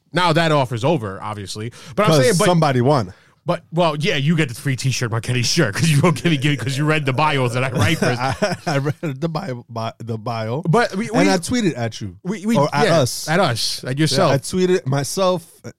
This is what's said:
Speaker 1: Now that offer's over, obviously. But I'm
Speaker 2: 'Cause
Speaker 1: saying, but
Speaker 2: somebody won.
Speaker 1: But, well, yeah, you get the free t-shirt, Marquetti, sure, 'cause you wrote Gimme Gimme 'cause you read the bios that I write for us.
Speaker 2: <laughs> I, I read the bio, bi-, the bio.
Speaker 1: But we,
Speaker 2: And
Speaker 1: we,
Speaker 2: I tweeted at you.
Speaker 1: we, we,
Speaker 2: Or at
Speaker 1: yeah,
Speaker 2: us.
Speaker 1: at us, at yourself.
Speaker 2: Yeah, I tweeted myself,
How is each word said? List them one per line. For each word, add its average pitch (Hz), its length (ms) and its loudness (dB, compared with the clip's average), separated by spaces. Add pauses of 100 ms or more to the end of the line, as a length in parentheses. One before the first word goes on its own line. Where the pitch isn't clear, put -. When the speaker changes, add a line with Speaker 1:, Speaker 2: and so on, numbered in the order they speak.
(120)
Speaker 1:
Now 175 200 2
that 165 200 4
offer's 127 320 0
over, 110 380 0
obviously. 104 500 -10 (240)
But 208 80 2
I'm 214 60 4
Speaker 2:
'Cause 151 120 6
Speaker 1:
saying, 196 160 4
but 202 60 4
Speaker 2:
somebody 160 360 4
won. 120 340 2 (300)
Speaker 1:
But, 175 280 -4
well, 160 240 2
yeah, 156 200 0
you 147 200 2
get 151 120 0
the 117 60 -10
free 135 220 -4
t-shirt, 127 340 -2
Marquetti, 117 340 -2
sure, 170 280 2
'cause - 180 0
you 147 100 4
wrote 170 220 2
Gimme 170 140 2
Gimme 143 200 0
'cause 135 220 -6
you 151 60 0
read 151 200 0
the 135 80 0
bios 135 420 2
that 127 100 0
I 123 80 -2
write 160 260 2
for 202 80 0
us. 123 120 0
Speaker 2:
<laughs> 135 480 -2
I, 160 80 0
I 139 40 2
read 139 420 -4
the 165 80 -2
bio, 147 400 -6
bi-, 113 300 -6
the 113 180 -8
bio. 113 460 -4
Speaker 1:
But 220 320 2
we, 220 140 -4
Speaker 2:
And 262 180 2
Speaker 1:
we, - 60 4
Speaker 2:
I - 60 2
tweeted 220 380 -2
at 117 240 -6
you. 95 220 -10
Speaker 1:
we, 185 240 -6
we, 226 100 2
Speaker 2:
Or 147 160 4
at 147 140 2
Speaker 1:
yeah, 165 140 4
Speaker 2:
us. - 280 -2
Speaker 1:
at 165 120 2
us, 131 420 -2
at 131 160 -6
yourself. 160 320 2
Speaker 2:
Yeah, 135 60 2
I - 20 2
tweeted 185 480 0
myself, 170 720 -2 (180)